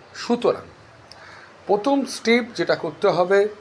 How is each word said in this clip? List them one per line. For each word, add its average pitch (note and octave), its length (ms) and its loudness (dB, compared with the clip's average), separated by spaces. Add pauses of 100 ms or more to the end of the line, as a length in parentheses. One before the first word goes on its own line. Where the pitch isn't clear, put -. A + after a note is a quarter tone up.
(160)
সুতরাং - 460 -2 (1040)
প্রথম B3+ 400 0
স্টেপ A#3 400 0 (100)
যেটা E3+ 200 0
করতে D#3+ 320 -4
হবে F#3 400 4 (140)